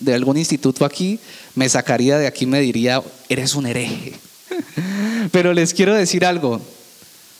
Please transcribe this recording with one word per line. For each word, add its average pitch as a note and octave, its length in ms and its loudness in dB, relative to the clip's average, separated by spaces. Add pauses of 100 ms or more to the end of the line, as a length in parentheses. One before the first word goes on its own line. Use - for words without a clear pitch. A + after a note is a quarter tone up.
de B2+ 140 2
algún C3 240 2
instituto C#3+ 480 2
aquí F#3+ 320 -2 (360)
me C3 140 2
sacaría B2+ 500 2
de D3 80 2
aquí B2+ 180 -4
y B2+ 40 2
me C3+ 120 2
diría, B2 420 2 (260)
"Eres C3 260 -2
un C#3 120 -2
hereje". A#2+ 480 -6 (340)
<laughs> G#3 840 -4
Pero F3+ 200 4
les E3+ 220 2
quiero G3 200 4
decir F3+ 300 2
algo. D3 380 0 (760)